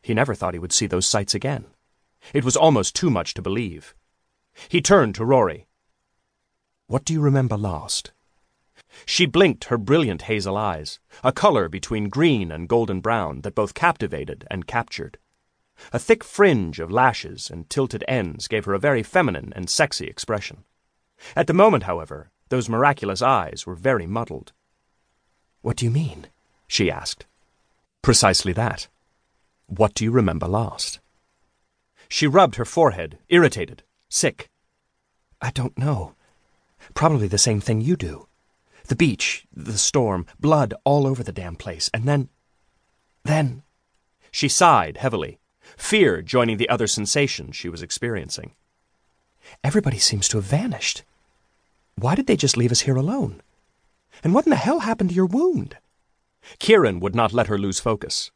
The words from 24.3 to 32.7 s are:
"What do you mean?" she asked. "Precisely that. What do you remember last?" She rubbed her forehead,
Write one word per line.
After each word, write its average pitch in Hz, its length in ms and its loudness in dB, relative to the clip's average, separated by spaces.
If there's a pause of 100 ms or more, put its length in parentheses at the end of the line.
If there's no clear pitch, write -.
"What 113 140 -4
do - 80 -4
you 117 80 0
mean?" 147 340 -4 (400)
she 98 240 0
asked. - 360 -10 (760)
"Precisely 98 520 4
that. 110 340 -4 (800)
What 101 260 2
do - 80 -4
you 110 80 0
remember 90 380 0
last?" 104 500 -6 (1120)
She - 180 0
rubbed 147 300 6
her 120 80 -4
forehead, 92 640 0